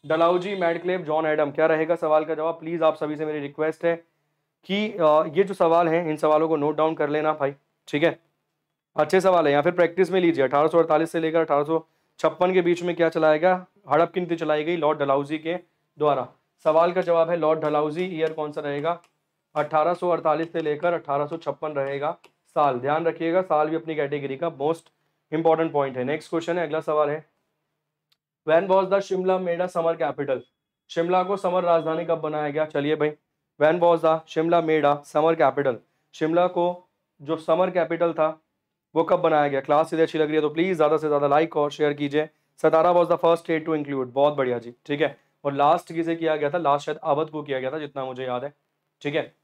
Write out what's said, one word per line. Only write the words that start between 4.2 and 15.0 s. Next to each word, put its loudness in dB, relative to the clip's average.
कि, -4
अ, 4
ये 4
जो -2
सवाल 4
हैं, 0
इन -2
सवालों 2
को 2
नोट 0
डाउन 0
कर -2
लेना 0
भाई, -4
ठीक -2
है, 0
अच्छे 2
सवाल 4
है, 4
या 4
फिर 2
प्रैक्टिस 2
में 2
लीजिए। 4
अठारह 2
सौ 2
अड़तालीस 2
से -2
लेकर 0
अठारह 2
सौ -2
छप्पन 0
के 4
बीच 0
में -4
क्या 2
चलाया 2
गया? 2
हड़प 2
की -4
नीति -4
चलाई -2
गई -2
लॉर्ड 0
डलहौजी -2